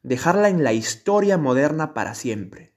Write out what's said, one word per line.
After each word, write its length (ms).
dejarla 480
en 140
la 100
historia 640
moderna 560
para 200
siempre. 640